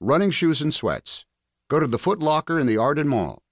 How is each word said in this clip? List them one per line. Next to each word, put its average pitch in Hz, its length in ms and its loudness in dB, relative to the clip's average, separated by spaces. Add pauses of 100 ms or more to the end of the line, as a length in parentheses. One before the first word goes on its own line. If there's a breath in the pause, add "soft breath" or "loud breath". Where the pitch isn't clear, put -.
running 160 320 2
shoes 160 280 0
and 151 140 -2
sweats. - 500 -6 (440)
Go 151 120 2
to 151 80 0
the 117 100 -2
Foot 185 220 -2
Locker 156 400 0
in 131 80 2
the 110 80 2
Arden 143 320 0
Mall. 95 440 -2